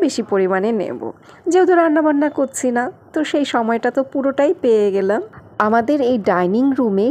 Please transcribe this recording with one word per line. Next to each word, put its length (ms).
বেশি 220
পরিমাণে 500
নেব, 280
যেহেতু 280
রান্নাবান্না 560
করছি 400
না, 140
তো 120
সেই 200
সময়টা 460
তো 120
পুরোটাই 400
পেয়ে 300
গেলাম। 300
আমাদের 420
এই 180
ডাইনিং 460
রুমে 320